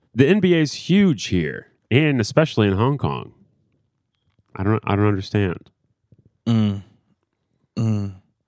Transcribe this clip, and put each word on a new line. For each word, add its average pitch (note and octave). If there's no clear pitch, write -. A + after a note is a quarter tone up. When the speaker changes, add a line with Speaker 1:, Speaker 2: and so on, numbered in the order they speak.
Speaker 1:
The C3
N G3+
B F3
A E3
is D3
huge F3+
here, D2
and C#3
especially A#2
in G2
Hong B2
Kong. C2
I F#2+
don't, G#2+
I G2+
don't G#2
understand. G2+
Speaker 2:
Mm. G#2
Mm. G#2